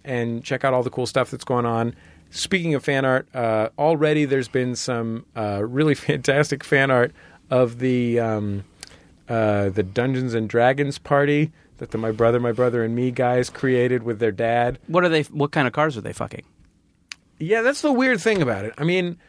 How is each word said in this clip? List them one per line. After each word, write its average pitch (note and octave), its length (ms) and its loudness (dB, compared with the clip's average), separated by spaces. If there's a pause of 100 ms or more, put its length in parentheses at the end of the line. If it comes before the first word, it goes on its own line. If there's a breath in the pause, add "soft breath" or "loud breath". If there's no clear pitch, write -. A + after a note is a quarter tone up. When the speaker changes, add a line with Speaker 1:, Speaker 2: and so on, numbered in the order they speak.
Speaker 1:
and A#2+ 400 -4
check C3 180 -4
out C3+ 120 2
all B2+ 80 2
the B2 80 -4
cool B2+ 160 -4
stuff B2+ 240 -2
that's - 140 -12
going B2 200 0
on. A#2 300 0 (360 loud breath)
Speaking E3+ 440 -2
of C3 100 -4
fan C3+ 220 0
art, C3 280 0
uh, A2+ 440 0
already D3+ 480 2
there's C3 220 0
been B2+ 280 -2
some, A#2 480 -4 (100)
uh, G#2 300 -2
really C#3 300 2
<laughs> - 160 -4
fantastic C#3+ 540 0
fan C3+ 260 2
art B2 220 2 (360 loud breath)
of B2 300 2
the, B2 420 0
um, G#2 440 -2 (640 loud breath)
uh, G#2 440 0
the G2+ 120 0
Dungeons B2 520 -2
and A2 160 -2
Dragons C3+ 480 2
party D3 520 2 (280 soft breath)
that - 140 -12
the - 40 -4
My A2+ 140 -2
Brother, A#2 300 2
My A#2+ 120 0
Brother A#2+ 320 0
and A2+ 100 -2
Me B2+ 160 -2
guys B2 380 0
created B2 540 0
with A2+ 160 -4
their A2 140 0
dad. A#2+ 540 0
Speaker 2:
What F3 180 2
are F3+ 40 2
they? D#3+ 140 2
What D3 300 -4
kind C#3+ 140 2
of A#2+ 60 -2
cars D3+ 240 -2
are G#2 60 -8
they - 100 -8
fucking? - 300 -10 (1000)
Speaker 1:
Yeah, G#3 220 0
that's C4+ 200 0
the D4+ 100 2
weird B3+ 280 2
thing G3+ 220 2
about G#2 220 -2
it. A2+ 140 -10
I - 40 -6
mean, F3 340 -2 (120)